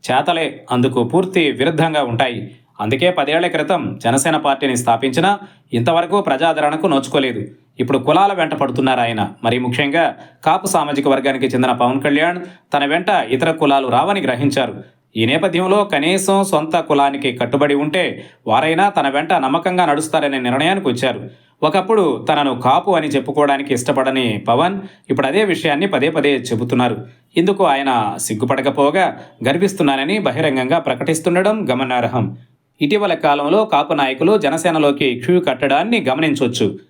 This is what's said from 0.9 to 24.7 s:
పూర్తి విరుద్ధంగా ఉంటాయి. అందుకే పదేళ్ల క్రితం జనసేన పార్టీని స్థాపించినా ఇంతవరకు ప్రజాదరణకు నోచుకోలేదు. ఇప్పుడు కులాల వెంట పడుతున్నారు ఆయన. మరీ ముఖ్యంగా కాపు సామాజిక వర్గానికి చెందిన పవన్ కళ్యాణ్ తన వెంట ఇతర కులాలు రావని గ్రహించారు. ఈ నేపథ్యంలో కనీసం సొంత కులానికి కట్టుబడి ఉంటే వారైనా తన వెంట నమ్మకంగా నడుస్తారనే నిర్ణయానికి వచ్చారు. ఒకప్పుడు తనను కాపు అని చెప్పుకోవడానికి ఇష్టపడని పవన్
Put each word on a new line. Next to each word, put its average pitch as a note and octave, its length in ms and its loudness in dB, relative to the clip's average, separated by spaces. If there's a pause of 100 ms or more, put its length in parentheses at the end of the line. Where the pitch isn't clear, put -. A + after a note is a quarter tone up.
పూర్తి F#3 300 0 (180)
విరుద్ధంగా D#3 420 0 (100)
ఉంటాయి. A#2+ 280 -2 (440)
అందుకే C3 240 0 (100)
పదేళ్ల E3 380 0
క్రితం - 260 0 (220)
జనసేన D3+ 420 2
పార్టీని C3+ 360 0
స్థాపించినా C3 500 0 (480)
ఇంతవరకు E3+ 380 2 (120)
ప్రజాదరణకు D#3 640 0
నోచుకోలేదు. B2+ 500 -2 (380)
ఇప్పుడు B2+ 260 0
కులాల F#3+ 320 4
వెంట D#3 140 0 (100)
పడుతున్నారు B2 420 0
ఆయన. A2+ 160 -2 (240)
మరీ A#2+ 220 2
ముఖ్యంగా C#3+ 380 0 (420)
కాపు - 280 0
సామాజిక C#3+ 380 0
వర్గానికి C3 400 0
చెందిన B2+ 200 0 (100)
పవన్ C3+ 240 0
కళ్యాణ్ E3 340 0 (320)
తన C#3+ 200 0
వెంట F3 160 -2 (280)
ఇతర D#3 140 0 (100)
కులాలు C#3 360 2
రావని F3+ 300 0
గ్రహించారు. B2+ 480 0 (440)
ఈ A2+ 120 2
నేపథ్యంలో F3+ 460 2 (140)
కనీసం F#3 460 0 (140)
సొంత D#3+ 240 0 (120)
కులానికి C#3+ 420 0 (100)
కట్టుబడి C#3 440 0
ఉంటే C#3+ 220 -2 (460)
వారైనా D#3+ 340 2 (100)
తన C#3 200 0
వెంట D#3 180 0 (100)
నమ్మకంగా C#3 480 0
నడుస్తారనే C#3+ 560 0
నిర్ణయానికి D#3 440 0
వచ్చారు. B2 280 -2 (480)
ఒకప్పుడు F#3+ 360 2 (260)
తనను C#3+ 240 2 (100)
కాపు B2+ 340 2
అని D3+ 160 -2
చెప్పుకోవడానికి C#3 600 0
ఇష్టపడని C3 500 0 (220)
పవన్ D#3+ 260 2 (380)